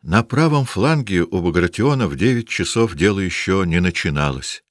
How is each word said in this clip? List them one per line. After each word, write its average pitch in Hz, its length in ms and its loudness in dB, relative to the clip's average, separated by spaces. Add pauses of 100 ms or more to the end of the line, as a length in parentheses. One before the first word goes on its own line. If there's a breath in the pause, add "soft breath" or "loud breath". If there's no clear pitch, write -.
На 95 180 2
правом 147 440 0
фланге 110 580 0
у 92 180 -2
Багратиона 90 680 0
в 71 80 -4
девять 117 320 0
часов - 460 -2
дело 98 260 2
ещё 95 440 0
не 85 160 2
начиналось. 73 920 -2